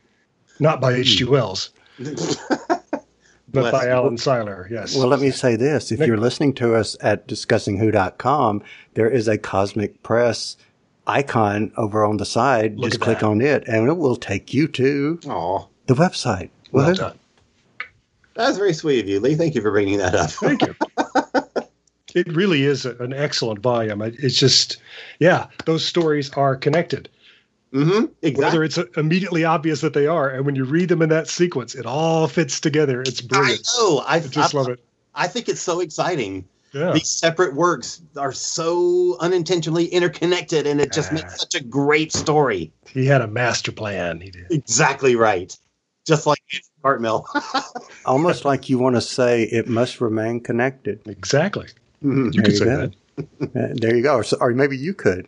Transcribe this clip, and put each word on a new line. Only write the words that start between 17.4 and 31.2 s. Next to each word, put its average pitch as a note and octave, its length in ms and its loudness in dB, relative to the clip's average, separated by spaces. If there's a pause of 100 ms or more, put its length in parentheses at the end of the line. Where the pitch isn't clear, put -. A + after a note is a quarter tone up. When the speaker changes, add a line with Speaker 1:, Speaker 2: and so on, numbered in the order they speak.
Speaker 2:
That's A#3+ 220 0
very F#3 160 0
sweet D3 280 0
of G2 80 -8
you, G2 100 0
Lee. C3 160 2
Thank D#3+ 200 0
you A#2 60 0
for G#2 100 0
bringing G2+ 260 2
that F#2 180 2
up. G2 160 0
Speaker 1:
Thank C#4 300 0
you. - 140 0 (220)
Speaker 2:
<laughs> - 640 -2 (520)
Speaker 1:
It F3+ 200 2
really E3 280 2
is C3+ 240 0
a, A#2 100 -8
an B2 160 -8
excellent C3+ 460 -4
volume. A2 420 0
I, A2 60 -4 (100)
it's B2+ 180 0
just, - 420 4 (420)
yeah, D3+ 260 4 (200)
those D#3+ 200 0
stories D3 480 0
are C#3 220 2
connected. D3+ 520 -2 (640)
Speaker 2:
Mm-hmm. E3+ 340 2 (180)
Exactly. C3+ 200 0
Speaker 1:
Whether D#3+ 200 2
it's D#3 160 -2 (180)
immediately E3+ 480 0
obvious D#3+ 360 0
that D#3 120 -2
they D3 140 2
are, D#3 200 0
and C3 160 -4
when C#3+ 120 -2
you C3+ 100 -2
read E3 240 0
them E3 140 2
in D#3 60 2
that D#3 180 2